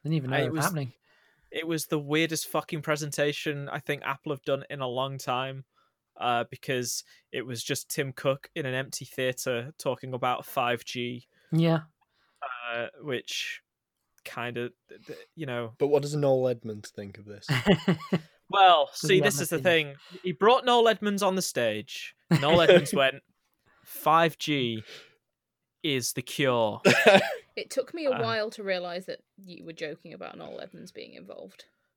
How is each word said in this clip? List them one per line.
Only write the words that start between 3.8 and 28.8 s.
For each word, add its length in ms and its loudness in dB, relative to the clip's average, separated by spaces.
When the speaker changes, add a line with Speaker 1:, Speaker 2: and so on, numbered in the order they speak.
Speaker 2:
think 240 -6
Apple 280 -6
have 100 -6
done 260 -2
in 120 -10
a 80 -4
long 300 -4
time, 460 -6
uh, 300 0
because 540 -4
it 140 -4
was 180 -10
just 240 -6
Tim 240 -6
Cook 420 -4
in 120 -6
an 80 -4
empty 320 -8
theater 720 -4
talking 340 -6
about 320 -2
five 400 -2
G. 420 -8
Speaker 1:
Yeah. 280 4
Speaker 2:
Uh, 440 -6
which 600 -8
kinda, 460 -8
th-, 180 -20
th-, 120 -14
you 120 -10
know. 320 -6
Speaker 3:
But 100 2
what 140 4
does 120 -6
Noel 340 4
Edmonds 420 -6
think 280 -14
of 60 -20
this? 240 -16
Speaker 1:
<laughs> 500 2
Speaker 2:
Well, 360 8
Speaker 1:
Does 80 -2
Speaker 2:
see, 60 6
Speaker 1:
he 60 6
Speaker 2:
this 160 2
Speaker 1:
have 60 -2
Speaker 2:
is 80 -2
the 80 -2
Speaker 1:
nothing? 280 4
Speaker 2:
thing. 100 -14
He 80 -4
brought 320 4
Noel 240 6
Edmonds 340 0
on 140 2
the 60 0
stage. 760 -4
Noel 200 6
Speaker 1:
<laughs> 20 6
Speaker 2:
Edmonds 300 8
went, 300 2
"Five 540 2
G 440 -2
is 300 -2
the 80 -6
cure." 640 0
Speaker 3:
<laughs> 360 8
Speaker 4:
It 140 -10
took 240 -4
me 120 -6
a 40 0
Speaker 2:
Uh, 120 -2
Speaker 4:
while 280 -2
to 140 -14
realise 400 -4